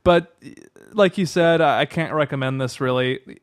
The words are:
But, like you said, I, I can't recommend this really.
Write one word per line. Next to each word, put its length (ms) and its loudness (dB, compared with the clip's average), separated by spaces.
But, 300 2
like 240 2
you 80 0
said, 380 2
I, 180 2
I 60 2
can't 260 -6
recommend 480 -4
this 180 -6
really. 640 -4